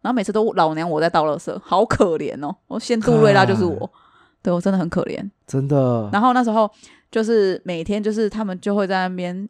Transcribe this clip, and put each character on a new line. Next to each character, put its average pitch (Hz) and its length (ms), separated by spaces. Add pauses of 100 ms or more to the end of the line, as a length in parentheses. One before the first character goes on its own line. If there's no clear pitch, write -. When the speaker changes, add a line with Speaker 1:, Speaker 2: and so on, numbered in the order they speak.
Speaker 1:
然 214 120
后 - 20
每 233 80
次 190 80
都 214 220
老 160 220
娘 160 140
我 151 120
在 165 100
倒 160 140
垃 147 120
圾， - 240
好 190 240
可 190 320
怜 147 300
哦！ 160 80 (140)
我 202 100
限 233 220
度 233 160
瑞 220 160
拉 190 120
就 190 120
是 214 80
我， 165 140
Speaker 2:
看。 - 100 (520)
Speaker 1:
对， 180 140
我 175 60
真 196 120
的 190 60
很 170 100
可 175 180
怜。 - 220 (160)
Speaker 2:
真 135 220
的。 127 460
Speaker 1:
然 208 100
后 254 100
那 247 120
时 233 60
候 214 200 (400)
就 226 140
是 208 400
每 170 180
天 202 180
就 214 120
是 208 180
他 220 140
们 185 160
就 202 160
会 202 100
在 185 220
那 185 80
边， 180 340